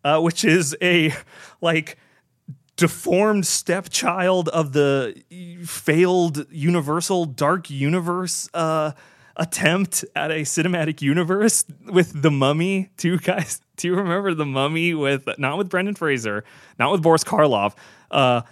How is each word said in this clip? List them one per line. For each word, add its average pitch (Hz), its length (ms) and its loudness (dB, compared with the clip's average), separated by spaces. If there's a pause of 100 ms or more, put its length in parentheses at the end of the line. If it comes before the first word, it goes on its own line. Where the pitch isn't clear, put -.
uh, 156 160 4
which 165 240 0
is 156 380 2
a, 175 320 2 (460)
like, 160 380 -2 (760)
deformed 190 680 2
stepchild 185 1000 0
of 151 240 -2
the 139 500 0 (420)
failed 170 880 2
Universal 165 760 0
Dark 151 440 -2
Universe, 170 840 -2
uh, 160 380 0 (440)
attempt 175 680 -2 (100)
at 156 160 -4
a 160 120 -2
cinematic 160 580 -2
universe 175 640 2 (220)
with 175 360 2
The 156 80 4
Mummy. 160 680 0
Two 175 220 0
guys, - 500 -4
<laughs> - 80 -20
do 170 120 -4
you 180 60 0
remember 185 400 -2
The 151 120 -2
Mummy 156 480 0
with, 139 340 -2 (100)
not 143 200 -2
with 196 100 -4
Brendan 190 260 -2
Fraser, 113 500 -2 (340)
not 135 140 2
with 180 100 0
Boris 160 220 4
Karloff, 120 500 2 (360)
uh, 123 420 2